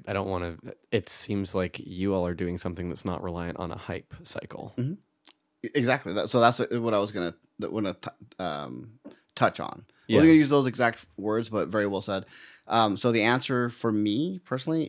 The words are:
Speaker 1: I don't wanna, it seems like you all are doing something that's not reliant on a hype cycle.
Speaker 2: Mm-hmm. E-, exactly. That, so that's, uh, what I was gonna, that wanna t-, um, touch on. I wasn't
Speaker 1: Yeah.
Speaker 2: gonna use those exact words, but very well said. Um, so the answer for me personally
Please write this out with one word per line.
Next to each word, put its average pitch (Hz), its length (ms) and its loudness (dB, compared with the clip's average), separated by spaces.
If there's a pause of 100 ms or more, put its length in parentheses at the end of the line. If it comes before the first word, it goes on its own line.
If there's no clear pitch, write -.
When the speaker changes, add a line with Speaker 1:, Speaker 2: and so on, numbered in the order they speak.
Speaker 1:
I 104 60 -4
don't 98 140 -2
wanna, 87 300 -4 (340)
it 107 180 -2
seems 98 460 -2
like 92 240 -2
you 95 340 -2
all 90 120 2
are 87 80 -2
doing 90 240 -4
something 87 320 -6
that's - 160 -8
not 90 180 -4
reliant 87 340 -6
on 87 140 -8
a - 60 -10
hype - 360 -12 (100)
cycle. - 540 -12
Speaker 2:
Mm-hmm. 131 160 -2 (680)
E-, 113 120 -6
exactly. 127 380 0
That, 104 160 -2
so 123 100 2
that's, 120 200 6
uh, 117 80 -2 (140)
what 113 120 0
I 104 60 4
was 104 120 -2
gonna, 87 220 -4 (260)
that 104 120 -8
wanna 101 220 -4
t-, - 160 -12 (300)
um, 73 520 -8 (440)
touch 110 240 2
on. - 100 -6
I - 40 -10
wasn't - 120 -20 (220)
Speaker 1:
Yeah. 110 140 6
Speaker 2:
gonna 160 120 10
use 151 160 8
those 139 180 4
exact 120 380 0 (120)
words, 110 320 -2
but 92 200 -2
very 104 180 0
well 98 140 -2
said. 95 240 -4 (420)
Um, 110 300 4
so 123 140 2
the 113 120 4
answer 123 460 2
for 117 220 -2
me 113 520 0
personally 160 460 -4